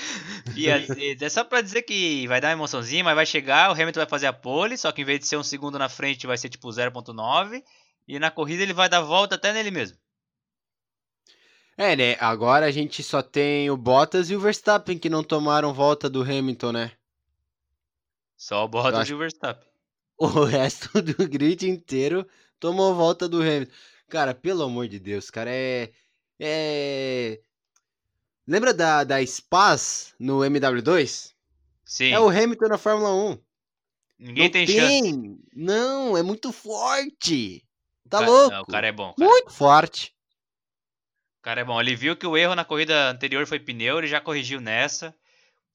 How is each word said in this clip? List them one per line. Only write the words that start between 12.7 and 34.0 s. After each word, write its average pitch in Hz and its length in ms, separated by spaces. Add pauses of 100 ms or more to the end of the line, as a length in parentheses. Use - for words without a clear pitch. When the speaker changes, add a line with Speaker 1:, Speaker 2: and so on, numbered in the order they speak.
Speaker 2:
gente 147 300
só 139 200
tem 143 480
o 139 80
Bottas 143 520
e 196 60
o 202 40
Verstappen 202 600
que 165 100
não 160 140
tomaram 151 500
volta 143 360
do 131 120
Hamilton, 131 520
né? 117 180 (1500)
Speaker 1:
Só 104 280
o - 20
Bottas 120 260
Speaker 2:
Eu 113 60
acho 113 120
Speaker 1:
e 147 40
o - 20
Verstappen. 151 500 (500)
Speaker 2:
O 160 100
<laughs> 151 180
resto 135 560
do 165 260
grid 151 400
inteiro 170 600 (320)
tomou 185 340
volta 170 340
do 170 140
Hamilton. 147 300 (360)
Cara, 160 280
pelo 175 280
amor 123 240
de 101 120
Deus, 98 320
cara, 113 180
é, 127 420 (480)
é... 139 1000 (1080)
Lembra 214 280
da, 160 320
da 135 200
Spas - 920
no 135 240
M 139 160
W 127 240
dois? 156 500 (520)
Speaker 1:
Sim. 127 260
Speaker 2:
É 202 80
o 220 100
Hamilton 220 380
na 214 100
Fórmula 214 380
um. 190 260 (800)